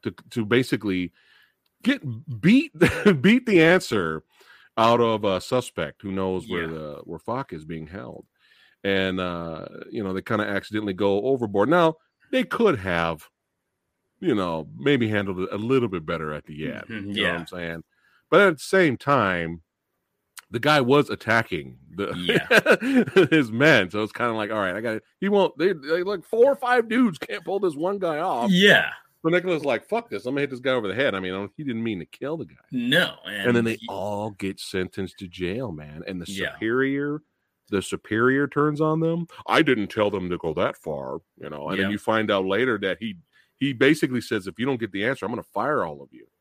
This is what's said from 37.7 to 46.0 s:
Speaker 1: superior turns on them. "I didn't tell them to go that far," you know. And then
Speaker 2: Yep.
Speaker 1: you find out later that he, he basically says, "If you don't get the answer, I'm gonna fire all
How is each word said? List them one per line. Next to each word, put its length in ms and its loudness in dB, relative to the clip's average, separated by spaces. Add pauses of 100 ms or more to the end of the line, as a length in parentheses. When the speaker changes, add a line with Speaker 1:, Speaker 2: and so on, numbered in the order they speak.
Speaker 1:
superior 640 0
turns 320 -2
on 200 0
them. 260 -2 (200)
"I 140 4
didn't 280 2
tell 220 0
them 200 -4
to 80 -2
go 160 -4
that 240 -2
far," 400 -8 (180)
you 140 -16
know. 180 -10
And 100 -2
then 80 0
Speaker 2:
Yep. 60 -2
Speaker 1:
you 60 -4
find 320 0
out 160 2
later 320 0
that 220 -2
he, 160 -10 (420)
he 160 -2
basically 480 2
says, 240 -4
"If 120 -12
you 60 -4
don't 160 -2
get 120 -8
the 120 -4
answer, 220 -4
I'm 60 -4
gonna 100 -8
fire 420 -4
all 180 -10